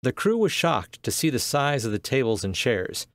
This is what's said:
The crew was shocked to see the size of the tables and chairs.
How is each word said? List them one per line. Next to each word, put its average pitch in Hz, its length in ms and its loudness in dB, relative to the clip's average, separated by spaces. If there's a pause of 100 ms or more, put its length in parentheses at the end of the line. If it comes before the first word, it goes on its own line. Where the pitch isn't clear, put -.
The 127 100 0
crew 220 240 2
was 214 140 4
shocked 147 540 -2
to 104 80 -2
see - 180 0
the 127 80 -2
size 143 460 0
of 110 80 -2
the 104 80 -2
tables 113 420 0
and 95 140 -2
chairs. 95 580 -2